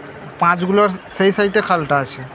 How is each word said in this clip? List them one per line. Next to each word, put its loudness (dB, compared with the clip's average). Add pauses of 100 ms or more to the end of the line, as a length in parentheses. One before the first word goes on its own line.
(380)
পাঁচগুলোর 2 (160)
সেই 2
সাইডে 0
খালটা 0
আছে। -4 (120)